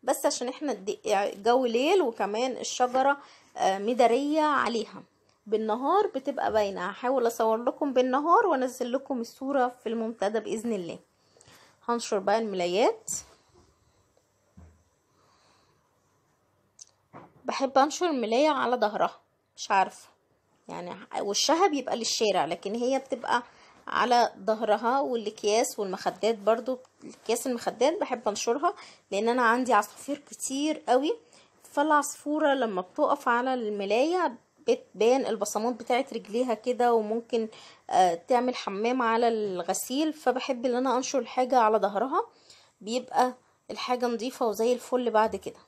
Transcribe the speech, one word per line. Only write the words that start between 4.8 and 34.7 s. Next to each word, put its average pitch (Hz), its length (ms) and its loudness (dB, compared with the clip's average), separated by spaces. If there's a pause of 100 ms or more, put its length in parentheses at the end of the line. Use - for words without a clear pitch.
بالنهار 240 600 0
بتبقى 262 440 -4
باينة. 196 380 0
هحاول 247 380 0
اصور 226 360 0
لكم 269 300 -2
بالنهار 294 540 4
وانزل 262 440 -2
لكم 262 300 -4
الصورة 254 640 -2
في - 60 -6
المنتدى 226 500 -4
بإذن 220 340 -6
الله. 180 260 -8 (920)
هنشر 233 300 -2
بقى 196 180 0
الملايات. 202 760 -2 (4000)
بحب 262 320 0
انشر 302 320 2
الملاية 254 400 2
على 247 260 0
ظهرها، 208 440 -2 (380)
مش - 140 -6
عارفة - 360 0 (600)
يعني، 170 280 -12 (260)
وشها 294 460 2
بيبقى 277 280 -2
للشارع 220 500 0
لكن 180 300 -4
هي 254 240 0
بتبقى 247 440 -4 (440)
على 240 440 2 (140)
ظهرها. 226 540 0
والاكياس 226 800 -2
والمخدات 196 580 -2
برضو، 226 420 0 (240)
الاكياس - 440 -4
المخدات 247 540 -2
بحب 240 260 -4
انشرها 262 460 -2 (380)
لان 208 180 0
انا 247 120 2
عندي 240 320 2
عصافير 214 440 0
كتير 294 720 -6
قوي، 269 240 4 (500)
فالعصفورة 294 920 2
لما 226 280 -2
بتقف - 460 0
على 254 260 2
الملاية 240 840 0 (320)
بتبان 233 580 2